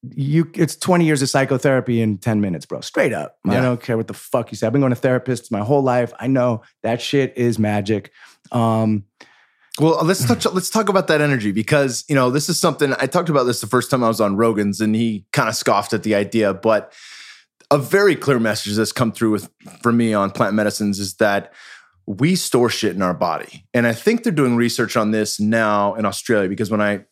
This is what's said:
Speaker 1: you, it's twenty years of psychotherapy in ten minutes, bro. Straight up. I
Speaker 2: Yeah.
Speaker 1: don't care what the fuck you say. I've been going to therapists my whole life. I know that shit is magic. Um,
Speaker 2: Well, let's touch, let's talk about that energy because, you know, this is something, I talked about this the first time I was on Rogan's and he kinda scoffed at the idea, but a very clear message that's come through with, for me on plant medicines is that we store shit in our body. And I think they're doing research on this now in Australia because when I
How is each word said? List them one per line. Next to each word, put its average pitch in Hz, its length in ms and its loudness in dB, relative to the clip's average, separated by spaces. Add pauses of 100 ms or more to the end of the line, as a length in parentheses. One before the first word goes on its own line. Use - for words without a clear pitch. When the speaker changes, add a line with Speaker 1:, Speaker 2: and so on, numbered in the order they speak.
(100)
Speaker 1:
you, 151 440 0
it's 170 220 -2
twenty 175 280 2
years 151 180 2
of 135 80 0
psychotherapy 131 680 0
in 107 180 0
ten 107 220 0
minutes, 90 260 -4
bro. - 140 -10
Straight - 320 0
up. 78 260 -10 (100)
I 120 60 2
Speaker 2:
Yeah. 127 80 2
Speaker 1:
don't 123 180 0
care 117 160 -2
what 110 120 -4
the 101 60 -10
fuck - 360 -4
you 107 60 -10
say. 113 100 -2
I've 110 60 0
been 143 100 2
going 127 120 2
to - 60 -8
therapists 127 500 -2
my 107 100 -2
whole 135 220 2
life. 123 360 0
I 117 80 -8
know 123 360 0 (200)
that 117 180 -2
shit 139 360 0
is 120 220 0
magic. 104 520 -2 (400)
Um, 110 540 0 (760)
Speaker 2:
Well, 160 240 2
let's 160 220 0
touch, - 260 0
let's 185 160 -4
talk 214 220 0
about 190 160 2
that 151 160 2
energy 127 280 0
because, 120 560 0
you 151 80 -2
know, 131 160 4
this 147 200 -2
is 170 100 -2
something, 147 400 0
I 135 60 0
talked 165 240 -2
about 139 140 2
this 123 180 -2
the 117 40 -10
first 123 240 0
time 127 140 0
I 113 40 4
was 110 120 0
on 101 160 0
Rogan's 104 460 0
and 107 120 0
he 110 380 -2
kinda 113 220 0
scoffed 110 400 0
at 101 80 -4
the 107 120 0
idea, 101 380 0
but 104 400 0 (760)
a 147 80 4
very 175 360 2
clear 131 240 0
message 104 360 -2
that's 107 180 0
come 113 200 0
through 113 180 0
with, 101 180 -2 (340)
for 120 80 2
me 117 220 2
on 98 180 2
plant 104 240 -2
medicines 104 440 0
is 98 160 -8
that 101 400 0 (520)
we 131 300 0
store 123 320 2
shit 104 260 -2
in 95 60 -4
our 90 140 0
body. - 580 -4
And 120 140 2
I 117 80 2
think 226 300 0
they're 226 80 0
doing 131 240 2
research 117 380 0
on 107 180 0
this 107 280 -2
now 104 540 2
in 110 100 -4
Australia 98 460 0
because 101 200 -4
when 104 120 0
I 101 300 -2